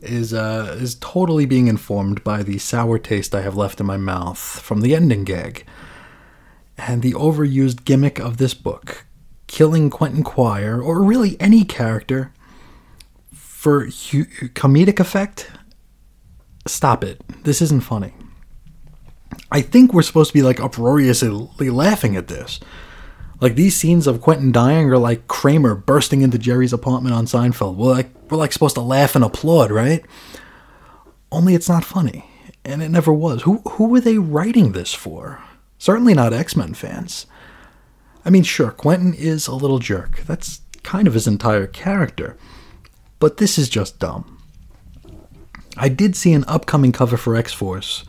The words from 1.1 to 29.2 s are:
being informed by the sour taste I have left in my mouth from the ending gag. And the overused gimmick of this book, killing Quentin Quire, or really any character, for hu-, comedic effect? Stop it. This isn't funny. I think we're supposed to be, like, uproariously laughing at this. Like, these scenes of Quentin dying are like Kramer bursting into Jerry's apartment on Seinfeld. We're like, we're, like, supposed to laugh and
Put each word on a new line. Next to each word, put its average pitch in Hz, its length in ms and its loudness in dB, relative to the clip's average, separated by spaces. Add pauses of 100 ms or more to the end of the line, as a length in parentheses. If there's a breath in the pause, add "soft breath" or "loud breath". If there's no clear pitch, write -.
being 127 220 2
informed 101 560 -4
by 104 180 -4
the 98 160 -6
sour 113 400 -2
taste 104 360 -6
I 98 80 -4
have 98 140 -6
left 101 240 -4
in 98 60 -2
my 98 120 -4
mouth 92 400 -6
from - 420 -6
the 127 140 2
ending 127 300 2
gag. 90 400 -10 (1120 loud breath)
And 120 240 -4
the 123 140 0
overused 135 720 0
gimmick 135 320 2
of 117 180 -8
this 127 160 0
book, - 540 -12 (400)
killing 156 420 2
Quentin 131 340 -2
Quire, 113 600 -2
or 165 200 0
really 214 380 2
any 208 240 6
character, 127 720 -4 (1000 soft breath)
for - 540 -2
hu-, - 400 -4 (260)
comedic 175 480 4
effect? 196 500 -4 (1160)
Stop - 360 0
it. - 200 -10 (220)
This 143 180 0
isn't 143 200 2
funny. 104 300 -8 (1400)
I 143 120 0
think 247 320 6
we're 165 80 6
supposed 156 280 2
to - 40 -14
be, 143 80 6
like, 127 180 2
uproariously 123 1120 0
laughing 131 460 0
at 90 120 -8
this. - 320 -12 (800 loud breath)
Like, 123 140 2
these 175 220 2
scenes 160 300 2
of 117 140 0
Quentin 139 320 2
dying 135 380 4
are 127 80 4
like 117 300 0
Kramer 139 480 2
bursting 135 460 0
into 123 160 2
Jerry's 123 340 0
apartment 127 420 -2
on 117 120 0
Seinfeld. 117 500 -2
We're 120 160 2
like, 254 180 0 (200)
we're, 156 60 -2
like, 156 160 -2
supposed 151 220 0
to 123 80 -4
laugh 135 320 2
and 131 100 4